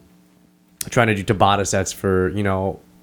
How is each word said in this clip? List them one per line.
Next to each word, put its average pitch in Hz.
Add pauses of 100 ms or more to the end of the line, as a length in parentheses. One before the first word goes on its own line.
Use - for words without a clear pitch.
(880)
trying 117
to 107
do 98 (100)
Tabata 101
sets 95
for, 92
you 101
know, 95 (240)